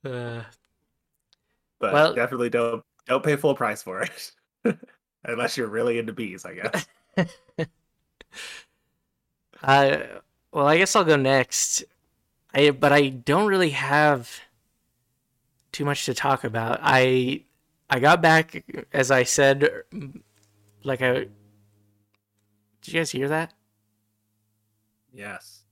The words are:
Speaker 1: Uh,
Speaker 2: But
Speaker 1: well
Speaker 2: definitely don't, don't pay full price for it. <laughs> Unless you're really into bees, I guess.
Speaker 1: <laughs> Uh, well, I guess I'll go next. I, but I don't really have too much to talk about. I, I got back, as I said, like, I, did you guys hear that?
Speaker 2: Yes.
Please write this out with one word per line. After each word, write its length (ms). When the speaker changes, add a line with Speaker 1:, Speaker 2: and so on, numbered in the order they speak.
Speaker 1:
Uh, 400
Speaker 2:
But 220
Speaker 1:
well 120
Speaker 2:
definitely 360
don't, 340
don't 160
pay 120
full 200
price 280
for 180
it. 300
<laughs> 140
Unless 340
you're 100
really 300
into 160
bees, 320
I 80
guess. 340
Speaker 1:
<laughs> 520
Uh, 580
well, 160
I 100
guess 180
I'll 80
go 120
next. 680
I, 180
but 220
I 160
don't 380
really 240
have 680
too 140
much 200
to 80
talk 300
about. 380
I, 600
I 100
got 220
back, 420
as 180
I 120
said, 460
like, 180
I, 260
did 120
you 60
guys 120
hear 180
that? 240
Speaker 2:
Yes. 600